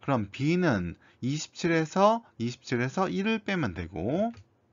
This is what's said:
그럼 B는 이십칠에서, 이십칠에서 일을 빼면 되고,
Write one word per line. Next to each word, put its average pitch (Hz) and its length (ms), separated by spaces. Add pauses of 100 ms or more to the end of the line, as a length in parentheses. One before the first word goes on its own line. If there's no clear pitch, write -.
그럼 113 300
B는 135 640 (260)
이십칠에서, 165 1040 (140)
이십칠에서 123 720
일을 202 320
빼면 165 340
되고, 101 580 (400)